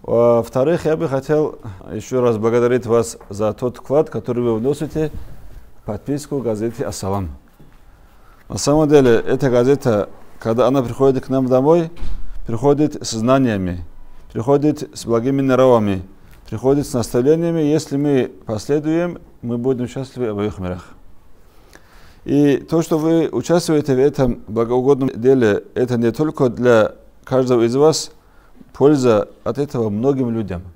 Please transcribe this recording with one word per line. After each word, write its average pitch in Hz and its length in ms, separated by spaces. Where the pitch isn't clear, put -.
Во-вторых, 120 800
я 160 120
бы 160 120
хотел 139 500
ещё 123 280
раз 117 180
благодарить 120 480
вас 113 320
за 104 220
тот 123 260
вклад, 147 320
который 120 340
вы 117 100
вносите 147 560
в - 40
подписку 139 520
газеты 117 460
«Ассалам». 98 460
На 104 100
самом 147 300
деле, 131 280
эта 131 340
газета, 123 580
когда 113 280
она 131 160
приходит 131 440
к - 20
нам 131 200
домой, 160 420
приходит 135 600
с - 40
знаниями, 110 720
приходит 139 640
с - 100
благими 120 380
нравами, 123 600
приходит 131 380
с - 80
наставлениями. 160 680
Если 147 380
мы 143 340
последуем, 156 720
мы 120 160
будем 123 280
счастливы 123 420
в - 20
обоих 104 280
мирах. 90 280
И 143 320
то, - 240
что 165 160
вы 160 320
участвуете 147 680
в 127 40
этом 135 500
благоугодном 127 600
деле, 117 520
это 120 240
не 117 120
только 151 380
для 113 460
каждого 123 440
из 120 100
вас 151 340
польза 127 560
от 104 140
этого 123 320
многим 123 400
людям. 98 320